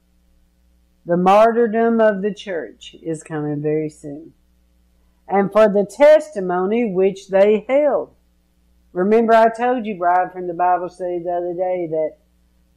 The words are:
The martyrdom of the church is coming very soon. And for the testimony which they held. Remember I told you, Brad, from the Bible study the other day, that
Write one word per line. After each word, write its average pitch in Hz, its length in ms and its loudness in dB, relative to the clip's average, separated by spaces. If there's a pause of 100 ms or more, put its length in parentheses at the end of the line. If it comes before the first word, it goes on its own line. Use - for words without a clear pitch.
(1040)
The 175 140 0
martyrdom 226 840 2
of 208 220 2
the 202 100 -4
church 165 680 -12
is 160 200 -8
coming 151 380 -8
very 151 300 -4
soon. 151 420 -18 (960)
And 196 240 0
for 214 160 4
the 196 160 0
testimony 214 1040 2
which 190 380 -2
they 202 400 2
held. 254 460 0 (800)
Remember 220 400 2
I 226 160 6
told 240 340 -4
you, 208 140 -8
Brad, 180 340 0
from 180 140 -10
the 175 80 -8
Bible 180 340 -2
study 180 300 -8
the 175 140 -6
other 175 200 -6
day, 180 380 -6
that 156 260 -6 (600)